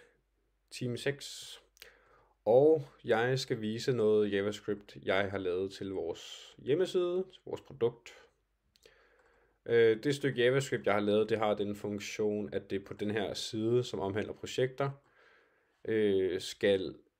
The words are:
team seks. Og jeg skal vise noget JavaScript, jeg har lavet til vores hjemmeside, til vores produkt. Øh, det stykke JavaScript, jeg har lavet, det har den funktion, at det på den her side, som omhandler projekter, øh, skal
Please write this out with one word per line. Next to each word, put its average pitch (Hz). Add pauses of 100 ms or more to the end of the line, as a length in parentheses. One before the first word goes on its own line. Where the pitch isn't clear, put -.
(720)
team 120
seks. - (880)
Og 139 (200)
jeg 131
skal 120
vise 113
noget 107
JavaScript, 101
jeg 98
har 101
lavet 95
til 98
vores -
hjemmeside, 175
til -
vores -
produkt. - (1500)
Øh, 113
det 143
stykke 131
JavaScript, 127
jeg 101
har 104
lavet, 104
det 110
har 107
den 104
funktion, 104
at 98
det 98
på -
den 104
her 107
side, 113
som 110
omhandler 98
projekter, 131 (920)
øh, 95
skal 98 (240)